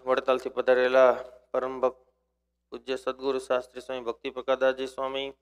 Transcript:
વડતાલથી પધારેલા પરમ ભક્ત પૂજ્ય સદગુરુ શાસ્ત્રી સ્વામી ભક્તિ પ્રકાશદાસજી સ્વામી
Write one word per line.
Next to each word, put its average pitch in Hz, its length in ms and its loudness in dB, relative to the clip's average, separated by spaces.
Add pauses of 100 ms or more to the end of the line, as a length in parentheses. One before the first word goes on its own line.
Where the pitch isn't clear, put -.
વડતાલથી 131 440 0
પધારેલા 127 720 4 (280)
પરમ 131 280 -4
ભક્ત - 280 -2 (640)
પૂજ્ય 127 260 -8
સદગુરુ 131 440 -4
શાસ્ત્રી 127 420 -4
સ્વામી 131 200 -10
ભક્તિ 117 280 -8
પ્રકાશદાસજી 127 580 0
સ્વામી 135 540 -8